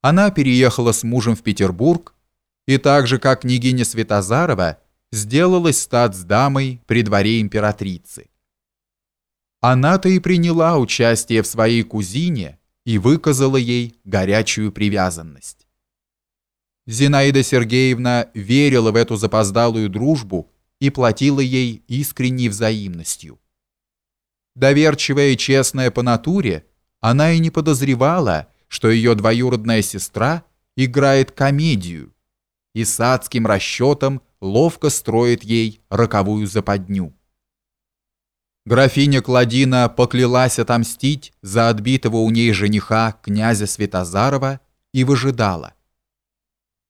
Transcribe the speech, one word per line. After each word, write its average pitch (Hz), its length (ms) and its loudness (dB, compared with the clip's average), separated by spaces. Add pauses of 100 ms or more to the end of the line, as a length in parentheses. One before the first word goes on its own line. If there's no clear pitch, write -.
Она 190 300 4
переехала 127 640 2
с - 100 -2
мужем 117 320 0
в - 80 -12
Петербург 104 720 -2 (520)
и 135 120 2
так 139 300 2
же, 127 100 0
как 131 220 0
княгиня 127 440 0
Святозарова, 104 920 -2 (320)
сделалась 151 720 0
статсдамой 120 1040 -2
при 117 160 0
дворе 107 380 0
императрицы. 101 880 -6 (1300)
Она-то 143 480 2
и 185 120 2
приняла 170 580 0
участие 117 640 0
в 107 60 -4
своей 113 340 0
кузине 107 760 -6 (240)
и 113 140 0
выказала 135 580 2
ей 120 480 -2
горячую 101 680 -2
привязанность. 92 960 -6 (1200)
Зинаида 139 560 2
Сергеевна 123 920 0
верила 120 580 2
в 104 40 0
эту 117 200 0
запоздалую 110 720 0
дружбу 104 640 -4 (280)
и 139 100 0
платила 135 500 0
ей 127 480 -2
искренней 127 640 -4
взаимностью. 101 880 -6 (1120)
Доверчивая 143 760 2
и 131 80 0
честная 131 520 0
по 123 120 -4
натуре, 123 640 -2 (340)
она 143 320 2
и 165 60 2
не 165 120 2
подозревала, 135 1000 0 (200)
что - 220 0
ее 117 240 4
двоюродная 113 680 0
сестра 117 640 -4 (320)
играет 135 540 2
комедию 135 800 -2 (640)
и 113 100 -4
с - 160 -4
адским 113 460 -2
расчетом 135 760 -2 (200)
ловко 135 500 0
строит 117 520 -2
ей 113 460 -2
роковую 107 580 0
западню. 98 680 -4 (1500)
Графиня 135 560 4
Кладина 123 680 2
поклялась 123 680 0
отомстить 120 840 -2
за 113 280 0
отбитого 113 500 0
у 113 120 2
ней 117 220 2
жениха 107 680 -2
князя 104 440 -2
Святозарова 107 960 -4 (320)
и 127 120 0
выжидала. 117 720 -2 (1160)